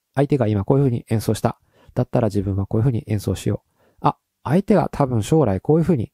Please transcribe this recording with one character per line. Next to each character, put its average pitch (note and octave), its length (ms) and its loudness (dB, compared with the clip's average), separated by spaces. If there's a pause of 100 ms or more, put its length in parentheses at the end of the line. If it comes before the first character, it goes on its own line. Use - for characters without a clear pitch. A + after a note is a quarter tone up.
(140)
相 C#3 160 0
手 D3 80 2
が A2+ 100 0
今 G#2 160 0
こ C#3 120 2
う - 20 4
い C#3+ 40 2
う - 40 2
風 A#2+ 100 0
に - 140 -8
演 A2 120 0
奏 A2+ 120 0
し - 80 -6
た。 - 180 -2 (340)
だ B2+ 100 0
っ - 40 -6
た B2+ 140 -2
ら A2+ 60 2
自 G2+ 140 -2
分 F#2+ 140 -2
は G2 100 -2
こ - 120 -4
う - 20 0
い - 20 0
う - 20 2
風 C3 80 2
に A2 160 -4
演 G#2+ 120 -2
奏 G2 160 -4
し - 140 -4
よ - 160 -4
う。 - 360 -20
あ、 - 160 -2 (260)
相 D#3 200 0
手 G#3+ 120 2
が D#3 160 0
多 C#3+ 140 -2
分 A#2+ 180 -2
将 D#3+ 220 2
来 F#2+ 140 0
こ D3+ 160 0
う - 40 4
い - 20 2
う - 20 0
風 D#3 140 0
に G#2+ 160 -6